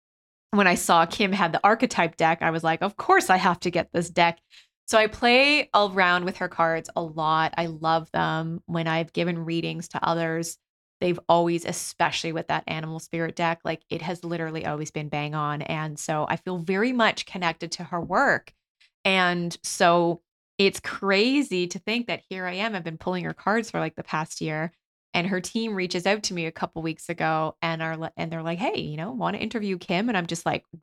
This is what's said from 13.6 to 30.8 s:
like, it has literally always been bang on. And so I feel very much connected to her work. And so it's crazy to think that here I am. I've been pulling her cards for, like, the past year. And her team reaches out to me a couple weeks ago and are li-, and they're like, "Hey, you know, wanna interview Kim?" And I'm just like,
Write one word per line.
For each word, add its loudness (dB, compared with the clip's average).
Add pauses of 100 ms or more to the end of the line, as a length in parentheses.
like, -4
it -4
has -8
literally -6
always -4
been -8
bang -4
on. -2
And -6
so -2
I -2
feel -6
very 0
much 2
connected -4
to -10
her -4
work. 0 (500)
And 2
so 4 (340)
it's 2
crazy 2
to -10
think -4
that -6
here -6
I -6
am. -2
I've -4
been -8
pulling -2
her -4
cards 0
for, -4
like, -2
the -10
past -4
year. -4 (420)
And 0
her 0
team -4
reaches -2
out 2
to -6
me -2
a -6
couple -6
weeks -6
ago -2
and -2
are -4
li-, -8
and -6
they're -6
like, -4
"Hey, -4
you -8
know, -8
wanna -4
interview -4
Kim?" -2
And 0
I'm 0
just -8
like, -2 (180)